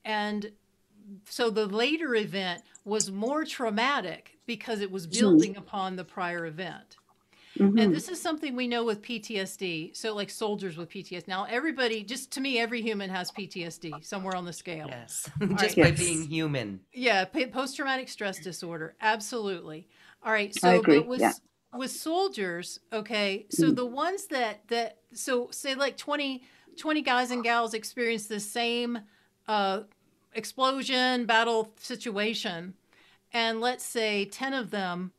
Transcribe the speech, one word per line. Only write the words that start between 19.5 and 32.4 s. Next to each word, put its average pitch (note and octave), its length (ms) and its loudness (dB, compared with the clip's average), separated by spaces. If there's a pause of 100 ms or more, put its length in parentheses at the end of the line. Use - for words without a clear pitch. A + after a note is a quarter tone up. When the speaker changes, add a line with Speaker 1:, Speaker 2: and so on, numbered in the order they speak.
Speaker 1:
All A3 80 0
right. G#3 260 0
Speaker 2:
I - 20 -2
Speaker 1:
So, F3+ 180 8
Speaker 2:
agree. D3+ 200 8
Speaker 1:
but D#3 100 4
with, B3 120 -2
Speaker 2:
Yeah. A2 120 6 (420)
Speaker 1:
with B3+ 160 -4
soldiers, A3+ 880 -2 (140)
okay, G#3+ 580 -2
so D#4+ 220 6
Speaker 2:
Mm. - 40 4
Speaker 1:
the B3 100 -2
ones D#4 400 -2
that, A#3 420 -4
that, A#3 300 -2 (140)
so A#3+ 380 -2
say, C4+ 240 -4
like, C4 220 0
twenty, C#4 480 -4 (320)
twenty D4+ 260 0
guys B3 300 2
and B3 100 -2
gals A#3 320 2
experience A3+ 520 -2
the G#3 140 -4
same, A#3 600 -2 (480)
uh, G3+ 340 2 (500)
explosion, B3+ 960 2
battle A3 500 4
situation, G#3 1000 -4 (580)